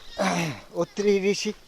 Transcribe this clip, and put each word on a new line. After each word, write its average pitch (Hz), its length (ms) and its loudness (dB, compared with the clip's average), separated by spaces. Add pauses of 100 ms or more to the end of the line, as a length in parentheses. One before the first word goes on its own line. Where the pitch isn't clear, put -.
(720)
অত্রি 196 580 2
ঋষি 208 220 -2 (140)